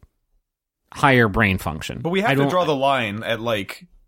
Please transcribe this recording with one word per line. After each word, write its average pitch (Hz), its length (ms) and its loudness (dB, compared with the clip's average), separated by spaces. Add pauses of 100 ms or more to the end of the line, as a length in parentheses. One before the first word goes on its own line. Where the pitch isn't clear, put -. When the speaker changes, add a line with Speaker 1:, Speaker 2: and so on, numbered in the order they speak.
(920)
Speaker 1:
higher 127 340 4
brain 98 300 2
function. - 440 -8
Speaker 2:
But 156 100 -6
we 190 100 0
have 220 100 0
Speaker 1:
I - 40 2
Speaker 2:
to 139 60 2
Speaker 1:
don't 143 80 2
Speaker 2:
draw 180 140 0
the 151 120 0
line 123 480 -2
at, 110 180 -4
like, 110 440 -6 (220)